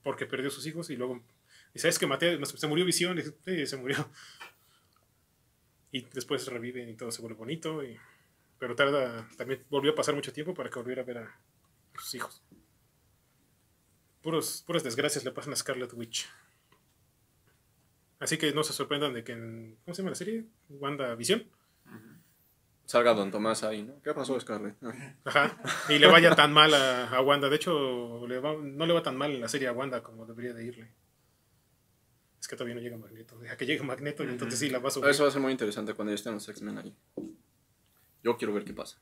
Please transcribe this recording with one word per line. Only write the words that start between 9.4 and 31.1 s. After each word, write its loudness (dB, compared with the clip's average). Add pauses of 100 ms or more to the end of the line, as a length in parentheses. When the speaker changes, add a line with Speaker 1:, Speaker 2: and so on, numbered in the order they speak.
Speaker 1:
volvió 4
a -4
pasar 2
mucho -6
tiempo -8
para -8
que -8
volviera -6
a -6
ver -10
a -16 (560)
sus -12
hijos. -10 (1800)
Puros, -2
puras 0
desgracias -2
le -4
pasan -10
a -4
Scarlet -4
Witch. -8 (1900)
Así -2
que 2
no 2
se -4
sorprendan -2
de -8
que -10
en, -12
¿cómo -10
se -6
llama -4
la -8
serie? -6 (240)
WandaVision. -2 (460)
Speaker 2:
Ujú. -20 (680)
Speaker 3:
Salga 6
Don 0
Tomás -2
ahí, -4
¿no? -16
¿Qué -6
pasó, -4
Scarlett? -8 (480)
Speaker 1:
Ajá. 2 (320)
Y 6
le 10
vaya 12
tan 8
mal 10
a, 4
a 4
Wanda. 6
De 4
hecho, -2
le -4
va, -2
no -4
le 4
va 4
tan -2
mal 0
en -4
la -4
serie -2
a -2
Wanda -4
como -18
debería -10
de -12
irle. -14 (1500)